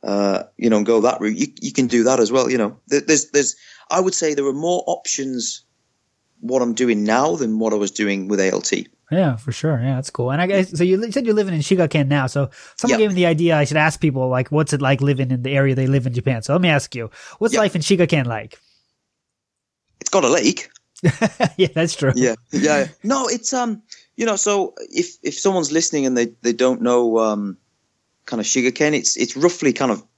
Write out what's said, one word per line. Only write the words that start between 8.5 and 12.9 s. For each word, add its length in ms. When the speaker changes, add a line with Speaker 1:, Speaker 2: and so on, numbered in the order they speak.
Speaker 1:
L 80
T. 260
Speaker 2:
Yeah, 260
for 160
sure. 280
Yeah, 160
that's 140
cool. 220
And 80
I 60
guess, 300
so 80
you 120
li-, 160
said 140
you're 80
living 200
in 60
Shigaken 480
now. 180
So 240
someone 240